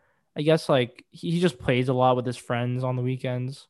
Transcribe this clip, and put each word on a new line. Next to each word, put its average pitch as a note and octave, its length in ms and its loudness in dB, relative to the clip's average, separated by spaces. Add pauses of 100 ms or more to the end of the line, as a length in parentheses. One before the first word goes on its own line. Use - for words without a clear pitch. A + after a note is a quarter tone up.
(360)
I D3+ 60 -6
guess, D#3 280 2
like, B2+ 420 0
he, E3+ 200 -8
he E3+ 80 0
just F3 200 0
plays B2+ 300 0
a C3+ 40 0
lot B2+ 220 4
with B2 100 -2
his B2 120 -4
friends B2 460 -4
on B2+ 120 -2
the B2+ 80 -2
weekends. B2+ 680 -6